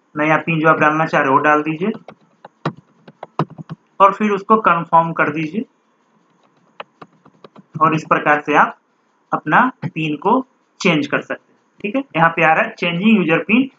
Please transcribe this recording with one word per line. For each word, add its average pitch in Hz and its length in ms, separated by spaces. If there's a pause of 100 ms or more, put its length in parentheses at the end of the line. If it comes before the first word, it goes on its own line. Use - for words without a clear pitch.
(160)
नया 156 200
पिन 160 240
जो 156 80
आप 156 100
डालना 156 280
चाह 156 140
रहे 135 100
हो, 135 60
वो 143 60
डाल 151 200
दीजिए 160 260 (2000)
और 196 120
फिर 214 180
उसको 202 260
confirm 170 560
कर 160 180
दीजिए। 160 340 (2250)
और 156 140
इस 156 100
प्रकार 156 360
से 147 140
आप 214 240 (540)
अपना 208 400 (120)
pin 156 320
को 240 300 (340)
change 160 260
कर - 140
सकते - 320
हैं। - 60 (240)
ठीक 208 140
है, 269 60 (140)
यहाँ 160 140
पे 165 140
आ 160 80
रहा 175 100
है, 214 120
"Changing 190 440
user 160 220
pin 226 220 (160)